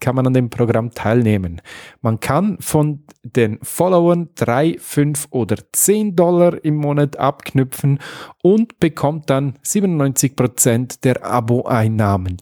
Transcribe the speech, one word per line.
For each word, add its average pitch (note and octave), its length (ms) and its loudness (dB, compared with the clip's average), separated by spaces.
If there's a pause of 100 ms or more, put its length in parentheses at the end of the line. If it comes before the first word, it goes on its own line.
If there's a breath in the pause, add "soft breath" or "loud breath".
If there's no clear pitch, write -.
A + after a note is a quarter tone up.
kann B2+ 160 -2
man C3 100 2
an C3 80 2
dem B2 160 0
Programm A#2 400 0
teilnehmen. G#2+ 720 0 (400 loud breath)
Man A2 160 -2
kann F3+ 400 -2
von D3+ 460 -2 (180)
den A2 400 0
Followern F3 720 2
drei, C3 460 0
fünf D3 500 -2
oder A2 280 -2 (120)
zehn G#3 460 0
Dollar F3 480 2
im D3+ 100 0
Monat D3 460 0
abknüpfen C#3 800 0 (420 loud breath)
und A3 380 2
bekommt D3+ 500 -2
dann C3+ 320 -2
siebenundneunzig D3+ 720 0
Prozent B2 720 0
der B2 200 0
Abo-Einnahmen. A2 1160 0